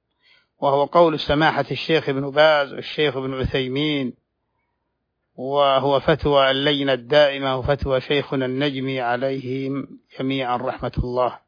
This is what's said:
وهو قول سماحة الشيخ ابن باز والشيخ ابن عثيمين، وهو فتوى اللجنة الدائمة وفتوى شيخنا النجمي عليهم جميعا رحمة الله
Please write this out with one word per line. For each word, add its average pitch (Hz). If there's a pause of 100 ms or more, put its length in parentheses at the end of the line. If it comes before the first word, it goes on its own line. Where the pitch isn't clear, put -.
(580)
وهو 143
قول 160
سماحة 143
الشيخ 151
ابن 139
باز 147
والشيخ 147
ابن 135
عثيمين، 135 (1120)
وهو 135
فتوى 143
اللجنة 139
الدائمة 135
وفتوى 135
شيخنا 135
النجمي 131
عليهم 131 (200)
جميعا 131
رحمة 123
الله 123